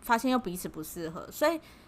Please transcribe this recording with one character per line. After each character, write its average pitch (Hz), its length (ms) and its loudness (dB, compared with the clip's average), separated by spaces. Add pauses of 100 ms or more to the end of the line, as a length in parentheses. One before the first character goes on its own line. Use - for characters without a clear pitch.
发 233 160 2
现 254 140 2
又 254 80 4
彼 180 180 -4
此 180 120 -6
不 160 160 -10
适 165 260 -8
合， - 220 -10
所 311 200 4
以 320 80 -2 (280)